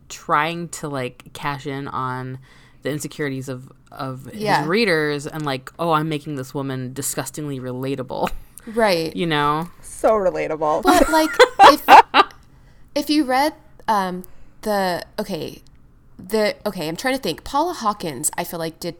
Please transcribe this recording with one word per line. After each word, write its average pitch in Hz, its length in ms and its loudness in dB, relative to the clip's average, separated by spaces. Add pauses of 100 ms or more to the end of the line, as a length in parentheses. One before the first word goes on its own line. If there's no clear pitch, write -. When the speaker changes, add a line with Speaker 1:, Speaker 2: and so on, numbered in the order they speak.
Speaker 1:
trying 165 640 -2
to, - 180 -10
like, 131 460 -8
cash 143 320 -8
in 139 220 -8
on 127 500 -8 (460)
the 131 80 -4
insecurities 143 580 -6
of, 131 220 -12 (200)
of 131 340 -10
his 208 160 -12
Speaker 2:
Yeah. 170 260 0
Speaker 1:
readers 156 600 0
and, 156 180 -8
like, 135 320 -6
"Oh, 170 140 0
I'm 156 180 2
making 151 260 -6
this 131 180 -10
woman 131 400 -6
disgustingly 139 680 -6
relatable." 127 760 -4
<laughs> - 40 -6 (280)
Speaker 2:
Right. 202 480 0
Speaker 1:
You 185 100 -2
know? 151 460 0 (100)
Speaker 3:
So - 300 0
relatable. 156 720 0
Speaker 2:
But, 320 260 6
Speaker 3:
<laughs> - 0 -
Speaker 2:
like, 320 220 2 (420)
if, 294 100 -2 (1080)
if 285 160 -2
you 302 140 4
read, 269 320 2 (320)
um, 185 360 0 (380)
the, 190 420 0 (140)
okay, 165 460 -8 (560)
the, 214 360 0 (120)
okay, 185 200 -6
I'm 160 80 -6
trying 262 200 -2
to 262 40 -4
think. 190 240 -6
Paula 320 300 -2
Hawkins, 165 640 -4
I 175 60 -4
feel 175 160 -10
like, 165 200 -8
did, 170 200 -10